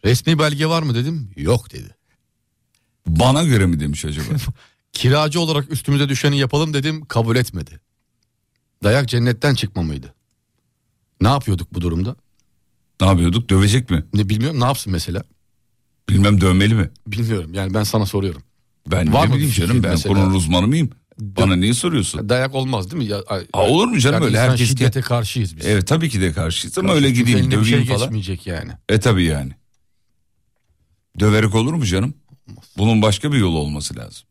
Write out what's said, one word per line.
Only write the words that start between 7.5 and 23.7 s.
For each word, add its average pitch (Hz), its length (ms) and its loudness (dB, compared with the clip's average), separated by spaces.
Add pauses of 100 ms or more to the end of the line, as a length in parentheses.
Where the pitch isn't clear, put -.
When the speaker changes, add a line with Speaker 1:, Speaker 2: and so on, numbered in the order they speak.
Speaker 1:
Dayak 120 260 2
cennetten 123 460 0
çıkma 98 260 -4
mıydı? 71 320 -8 (1080)
Ne 95 60 2
yapıyorduk 110 460 -2
bu 90 80 -4
durumda? 87 340 -2 (840)
Speaker 2:
Ne 95 60 4
yapıyorduk? 87 420 2
Dövecek 101 400 4
mi? 80 140 0 (100)
Speaker 1:
Ne 104 160 0
bilmiyorum. 123 300 0
Ne 123 60 2
yapsın 131 280 -4
mesela? - 300 -6 (840)
Speaker 2:
Bilmem, 98 320 4
dövmeli 95 340 4
mi? 101 140 0 (180)
Speaker 1:
Bilmiyorum. 104 460 -4
Yani 95 200 -6
ben 107 100 0
sana 104 220 0
soruyorum. 95 380 -4 (480)
Speaker 2:
Ben 87 220 2
Speaker 1:
Var 143 100 4
Speaker 2:
ne - 40 2
Speaker 1:
mı 135 60 2
Speaker 2:
bileyim 143 160 0
Speaker 1:
bir 120 40 -2
fikrin 85 140 0
Speaker 2:
canım, 117 160 2
ben 87 80 0
Speaker 1:
mesela? 85 240 0
Speaker 2:
konunun 95 180 4
uzmanı 90 340 2
mıyım? 151 220 2 (320)
Speaker 1:
Dö- 98 200 -12
Speaker 2:
Bana 95 140 4
niye 98 180 2
soruyorsun? 123 560 -2
Speaker 1:
Dayak 131 260 0
olmaz 123 360 -4
değil 156 120 -4
mi? 104 60 -4
Ya, 104 80 -4 (100)
ay, 92 260 -6
Speaker 2:
Aa, 95 160 2
olur 180 180 2